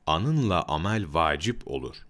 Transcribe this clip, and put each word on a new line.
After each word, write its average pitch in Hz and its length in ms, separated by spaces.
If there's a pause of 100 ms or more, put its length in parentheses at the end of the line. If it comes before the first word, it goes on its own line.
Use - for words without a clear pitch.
anınla 104 560
amel 98 460
vacip 80 600
olur. 64 280 (140)